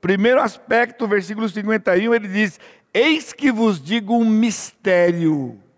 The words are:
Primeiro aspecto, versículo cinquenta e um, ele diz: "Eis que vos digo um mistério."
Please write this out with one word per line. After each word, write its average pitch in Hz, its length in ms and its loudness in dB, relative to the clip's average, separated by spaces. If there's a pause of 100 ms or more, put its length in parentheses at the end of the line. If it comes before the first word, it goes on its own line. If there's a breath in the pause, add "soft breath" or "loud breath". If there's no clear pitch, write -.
Primeiro 208 420 2
aspecto, 233 640 -2
versículo 208 420 -2
cinquenta 202 480 -2
e 214 120 0
um, 233 60 2
ele 220 140 -2
diz: 196 300 -2 (340 loud breath)
"Eis 302 400 0
que 277 200 0
vos 214 280 0
digo 202 340 -4
um 233 140 2
mistério." 175 1300 0 (200)